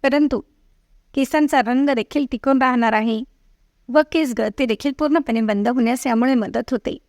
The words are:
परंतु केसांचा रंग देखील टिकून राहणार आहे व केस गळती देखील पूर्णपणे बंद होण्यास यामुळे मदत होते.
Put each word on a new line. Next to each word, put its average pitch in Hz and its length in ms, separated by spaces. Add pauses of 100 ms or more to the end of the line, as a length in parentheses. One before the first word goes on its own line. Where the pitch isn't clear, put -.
परंतु 277 360 (720)
केसांचा 285 480
रंग 254 280
देखील 269 420
टिकून 262 300
राहणार 240 320
आहे 220 280 (680)
व 285 120 (100)
केस 302 260
गळती 220 280
देखील 233 340
पूर्णपणे 285 440
बंद 208 240
होण्यास 247 400
यामुळे 247 260
मदत 233 380
होते. - 260 (100)